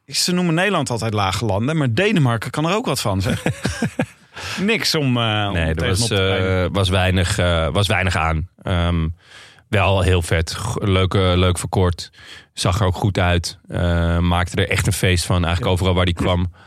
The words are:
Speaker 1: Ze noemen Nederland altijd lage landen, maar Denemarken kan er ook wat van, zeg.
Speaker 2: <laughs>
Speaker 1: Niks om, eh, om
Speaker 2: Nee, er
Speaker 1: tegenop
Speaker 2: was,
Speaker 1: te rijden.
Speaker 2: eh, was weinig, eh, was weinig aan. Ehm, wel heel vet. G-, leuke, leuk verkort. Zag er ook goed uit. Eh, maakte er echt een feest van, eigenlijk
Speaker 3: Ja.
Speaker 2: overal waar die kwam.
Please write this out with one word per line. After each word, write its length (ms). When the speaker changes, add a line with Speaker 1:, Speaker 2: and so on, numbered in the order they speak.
Speaker 1:
Ze 260
noemen 220
Nederland 360
altijd 240
lage 300
landen, 320
maar 180
Denemarken 560
kan 180
er 60
ook 120
wat 140
van, 220
zeg. 200
Speaker 2:
<laughs> 560
Speaker 1:
Niks 340
om, 220
eh, 320
om 40
Speaker 2:
Nee, 140
er 100
Speaker 1:
tegenop 220
Speaker 2:
was, 100
Speaker 1:
te 200
rijden. 360
Speaker 2:
eh, 80
was 160
weinig, 500
eh, 300
was 180
weinig 300
aan. 320
Ehm, 460
wel 340
heel 200
vet. 300
G-, 280
leuke, 560
leuk 220
verkort. 520
Zag 280
er 60
ook 100
goed 220
uit. 400
Eh, 500
maakte 440
er 80
echt 160
een 60
feest 320
van, 120
eigenlijk 300
Speaker 3:
Ja. 60
Speaker 2:
overal 220
waar 100
die 100
kwam. 380